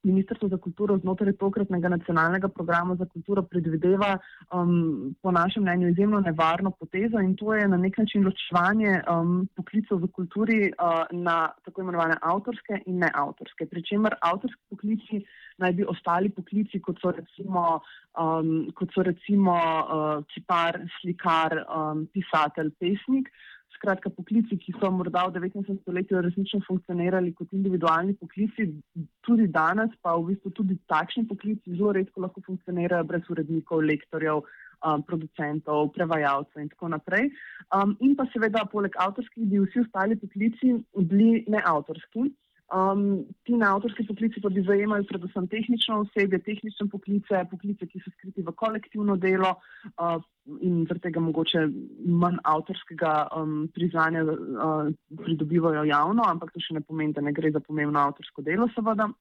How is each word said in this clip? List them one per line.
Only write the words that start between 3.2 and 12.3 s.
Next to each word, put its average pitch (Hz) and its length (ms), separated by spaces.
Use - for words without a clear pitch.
predvideva, 180 760
em, 170 1040
po 185 100
našem 180 300
mnenju 180 280
izjemno 202 300
nevarno 170 520
potezo, 214 480
in 190 160
to 214 180
je 208 140
na 185 100
nek 190 200
način 214 280
ločevanje, 190 720
em, 170 580
poklicev 196 460
v 185 60
kulturi, 208 580
eh, 180 80
na 170 420
tako 185 160
imenovane 170 400
avtorske 202 640